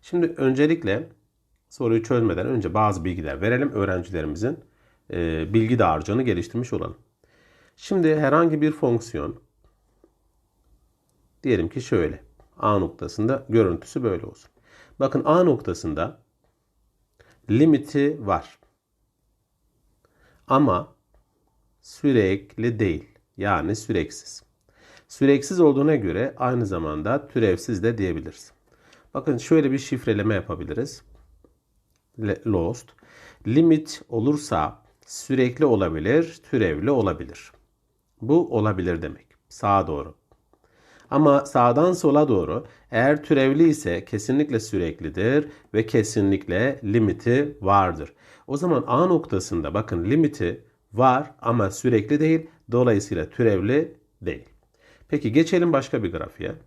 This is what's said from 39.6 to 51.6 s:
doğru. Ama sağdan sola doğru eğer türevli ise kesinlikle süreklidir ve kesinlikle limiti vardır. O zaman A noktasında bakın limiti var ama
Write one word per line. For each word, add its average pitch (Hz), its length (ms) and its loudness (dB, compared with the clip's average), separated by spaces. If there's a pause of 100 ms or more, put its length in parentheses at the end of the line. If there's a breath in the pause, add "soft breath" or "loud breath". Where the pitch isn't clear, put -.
doğru. 73 280 -8 (920 soft breath)
Ama 139 360 4
sağdan 135 480 4
sola 151 340 4
doğru 95 380 0 (260 loud breath)
eğer 139 320 2
türevli 143 440 4
ise 92 380 -2
kesinlikle 131 540 -2
süreklidir 92 880 -2 (260 loud breath)
ve 110 120 0
kesinlikle 101 1000 0
limiti 117 800 0
vardır. 92 520 2 (340 soft breath)
O 143 100 -6
zaman 160 300 0
A 135 180 4
noktasında 90 680 -2
bakın 90 320 -4
limiti 135 580 0 (300 soft breath)
var 127 380 2 (100)
ama 117 300 0